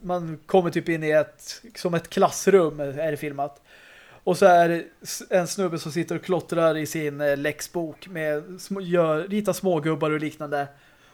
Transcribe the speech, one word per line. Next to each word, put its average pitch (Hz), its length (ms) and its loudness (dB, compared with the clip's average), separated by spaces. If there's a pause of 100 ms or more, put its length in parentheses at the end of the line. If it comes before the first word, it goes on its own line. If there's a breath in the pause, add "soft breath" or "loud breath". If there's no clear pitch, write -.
man 170 440 -4
kommer 180 240 4
typ 165 200 -2
in 160 140 -2
i 151 60 0
ett, - 520 0 (140)
som 175 180 -2
ett 165 160 -2
klassrum 180 680 4
är 147 320 -4
det 147 60 -4
filmat. 143 440 -6 (640 loud breath)
Och 180 140 0
så 202 80 6
är 175 240 8
det 170 140 -2 (200)
s-, - 260 -12
en 180 180 0
snubbe 170 320 -4
som 156 120 -10
sitter 165 240 -4
och - 80 -8
klottrar 165 540 2
i 156 80 -4
sin, 147 360 -4
eh, 143 160 2
läxbok 151 680 -6
med 165 540 -6
små, 196 200 -8
gör, 170 460 2
ritar 208 260 -2
smågubbar 160 580 0
och 151 80 0
liknande. 147 480 -4 (460 soft breath)